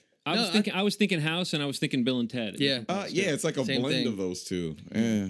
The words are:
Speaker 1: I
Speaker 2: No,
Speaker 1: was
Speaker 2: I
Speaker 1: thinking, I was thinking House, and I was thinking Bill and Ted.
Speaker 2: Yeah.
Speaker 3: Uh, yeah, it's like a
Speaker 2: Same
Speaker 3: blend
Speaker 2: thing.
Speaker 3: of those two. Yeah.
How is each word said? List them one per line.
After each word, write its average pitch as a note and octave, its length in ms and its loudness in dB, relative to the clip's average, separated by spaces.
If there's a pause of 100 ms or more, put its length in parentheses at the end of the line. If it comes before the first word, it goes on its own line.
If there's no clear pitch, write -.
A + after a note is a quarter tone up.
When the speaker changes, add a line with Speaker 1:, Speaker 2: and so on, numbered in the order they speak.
(260)
Speaker 1:
I D#3+ 100 2
Speaker 2:
No, A3+ 40 2
Speaker 1:
was G#3+ 80 0
Speaker 2:
I E3 60 -4
Speaker 1:
thinking, G#3 180 2
I F#3 100 0
was G3+ 140 2
thinking F#3 240 2
House, E3 320 0
and D3+ 100 0
I C#3+ 40 -2
was C3+ 120 -4
thinking C#3 240 0
Bill B2+ 160 2
and A#2 120 0
Ted. A2 280 -4
Speaker 2:
Yeah. C#3 300 2
Speaker 3:
Uh, F#3+ 220 -2
yeah, F3+ 140 0 (100)
it's C3+ 100 -2
like D3 140 0
a C3 80 2
Speaker 2:
Same C3+ 160 0
Speaker 3:
blend C3+ 120 0
Speaker 2:
thing. B2 120 2
Speaker 3:
of A2 100 0
those F#2 260 -2
two. E2+ 320 -2 (200)
Yeah. A2 360 2